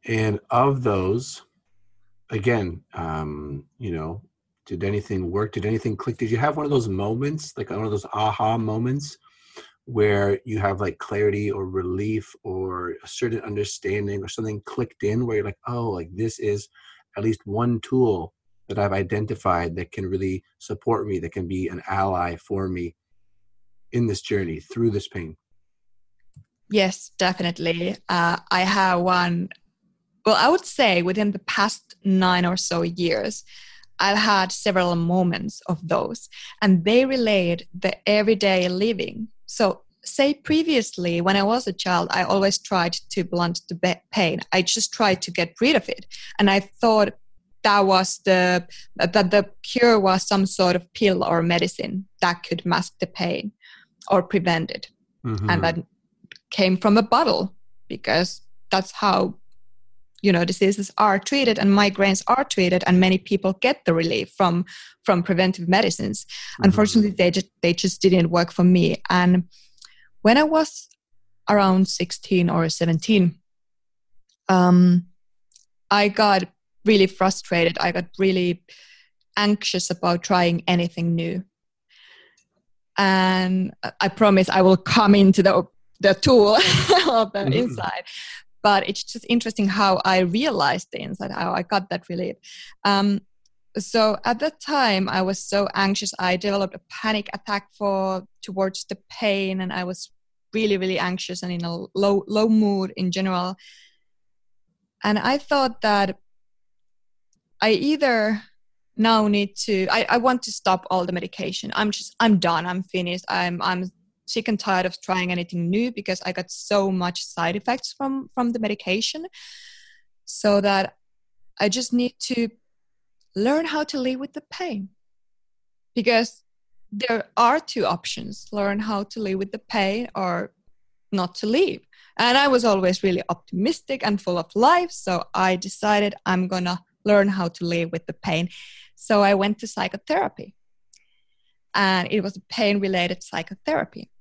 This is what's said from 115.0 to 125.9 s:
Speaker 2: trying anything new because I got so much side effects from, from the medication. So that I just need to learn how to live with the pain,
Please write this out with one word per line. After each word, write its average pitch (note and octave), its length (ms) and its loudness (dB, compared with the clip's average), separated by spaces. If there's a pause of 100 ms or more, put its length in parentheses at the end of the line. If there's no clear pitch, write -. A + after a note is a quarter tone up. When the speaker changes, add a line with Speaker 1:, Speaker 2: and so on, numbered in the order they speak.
Speaker 2:
trying F3+ 320 -2
anything F3 380 -4
new A#3 200 0
because G3+ 300 -6
I F#3 120 -6
got F#3 180 -8
so G3 400 -2
much F3+ 340 -4
side E3+ 320 -4
effects B3 400 -4
from, C4+ 380 -6
from A#3+ 180 -2
the A#3 60 -4
medication. A3+ 680 -4 (1000)
So G3+ 340 0
that G3 360 0 (600)
I G3+ 120 2
just A#3+ 240 -4
need B3 200 0 (100)
to A#3 240 -2 (840)
learn C4+ 300 0
how D4+ 200 -4
to D4+ 140 -8
live B3+ 220 -4
with C#4 140 -12
the D4+ 160 -14
pain, G#3+ 400 -8 (1040)